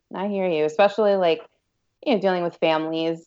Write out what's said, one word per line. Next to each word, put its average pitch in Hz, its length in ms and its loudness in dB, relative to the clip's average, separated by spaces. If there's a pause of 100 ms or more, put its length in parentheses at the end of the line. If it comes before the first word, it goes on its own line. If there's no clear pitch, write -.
(140)
I 190 140 -4
hear 196 200 -2
you, 151 160 0
especially, 202 520 2
like, 170 260 0 (640)
you 285 80 2
know, 196 60 0
dealing 180 240 0
with 170 120 -6
families 160 720 -2